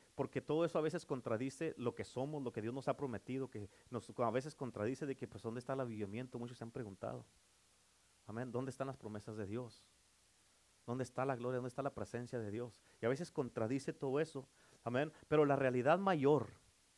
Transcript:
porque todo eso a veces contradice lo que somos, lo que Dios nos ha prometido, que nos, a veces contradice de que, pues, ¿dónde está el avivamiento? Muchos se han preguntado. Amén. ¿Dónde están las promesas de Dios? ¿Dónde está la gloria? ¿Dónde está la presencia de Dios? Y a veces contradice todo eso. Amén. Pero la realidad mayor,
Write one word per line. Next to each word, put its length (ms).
porque 280
todo 220
eso 120
a 60
veces 240
contradice 720
lo 160
que 100
somos, 380
lo 100
que 80
Dios 140
nos 140
ha 80
prometido, 520
que 220
nos, 300
a 120
veces 240
contradice 520
de 100
que, 100
pues, 160
¿dónde 180
está 120
el 80
avivamiento? 580
Muchos 200
se 60
han 60
preguntado. 540
Amén. 260
¿Dónde 180
están 180
las 100
promesas 380
de 100
Dios? 400
¿Dónde 180
está 200
la 120
gloria? 200
¿Dónde 120
está 140
la 120
presencia 440
de 120
Dios? 320
Y 60
a 20
veces 240
contradice 640
todo 260
eso. 260
Amén. 280
Pero 180
la 100
realidad 420
mayor, 520